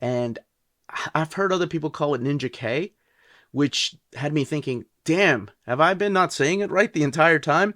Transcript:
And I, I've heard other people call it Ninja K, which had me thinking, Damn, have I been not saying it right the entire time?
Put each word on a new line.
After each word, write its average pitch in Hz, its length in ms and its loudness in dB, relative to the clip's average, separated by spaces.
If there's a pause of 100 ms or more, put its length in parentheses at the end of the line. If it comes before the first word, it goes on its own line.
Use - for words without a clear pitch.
And 120 380 -4 (500)
I, - 260 -8
I've 156 200 -2
heard 190 180 0
other 180 140 0
people 160 240 -4
call 147 240 -2
it 123 80 -2
Ninja 131 300 -2
K, 131 420 -6 (580)
which - 440 0 (180)
had 143 180 -4
me 151 120 2
thinking, 131 400 -4 (200)
Damn, 156 460 2 (160)
have 127 140 -2
I 170 140 6
been 202 200 -2
not 185 180 2
saying 160 280 0
it 202 100 -4
right 202 220 2
the 160 100 0
entire 156 360 4
time? 170 380 2